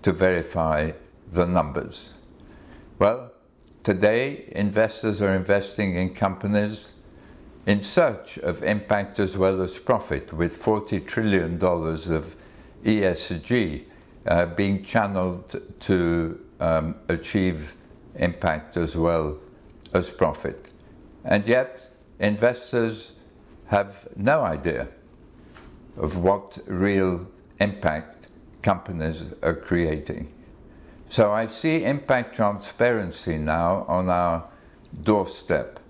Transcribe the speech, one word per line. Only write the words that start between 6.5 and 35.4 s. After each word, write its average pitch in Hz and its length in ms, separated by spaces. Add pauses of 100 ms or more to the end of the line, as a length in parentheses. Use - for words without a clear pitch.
in 202 180
search - 560
of 87 220
impact 104 580
as 98 180
well 95 240
as 90 180
profit, - 540
with 82 240
forty 104 420
trillion 92 580
dollars 82 520
of 80 260 (500)
E 107 180
S 90 260
G, 85 560 (420)
uh, 85 180
being 98 380
channeled 95 720 (240)
to, 85 600 (200)
um, 80 360 (120)
achieve 85 680 (400)
impact 82 600
as 82 220
well 80 420 (540)
as 92 180
profit. - 580 (560)
And 104 220
yet, 127 420 (300)
investors 113 960 (540)
have 101 500
no 135 240
idea 78 480 (1040)
of 78 220
what 98 400 (100)
real 95 600 (340)
impact 85 680 (340)
companies 82 640 (180)
are 82 140
creating. 78 800 (720)
So 107 240
I 110 140
see 160 400
impact 135 500
transparency 101 1040
now 85 500
on 92 220
our 87 400 (520)
doorstep 90 800 (100)